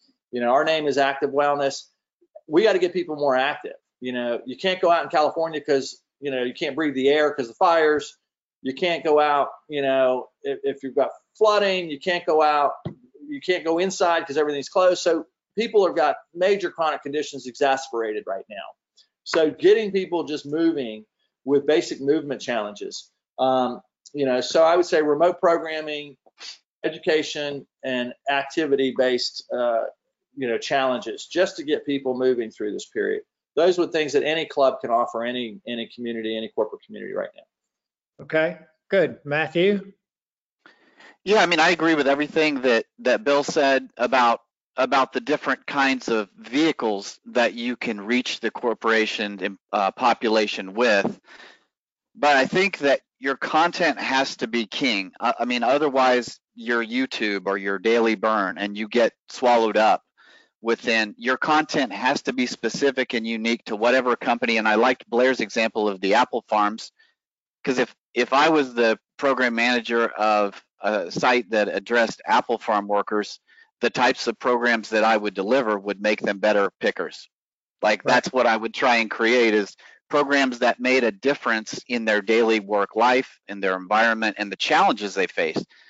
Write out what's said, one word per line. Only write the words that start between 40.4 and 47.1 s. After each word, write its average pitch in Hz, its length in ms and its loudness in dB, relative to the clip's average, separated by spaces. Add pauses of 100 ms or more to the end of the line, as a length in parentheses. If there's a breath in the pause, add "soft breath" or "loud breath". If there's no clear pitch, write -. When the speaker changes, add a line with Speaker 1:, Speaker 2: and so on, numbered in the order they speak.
Speaker 3:
Yeah, 202 180 4
I 175 40 4
mean, 170 140 2
I 170 100 6
agree 165 240 2
with 139 140 2
everything 147 520 0
that, 117 240 2 (140)
that 117 260 0
Bill 143 180 2
said 135 540 0
about, 120 440 2 (360)
about 131 360 0
the 127 80 -4
different 135 480 -4
kinds 135 400 -2
of 110 280 0
vehicles 113 880 -2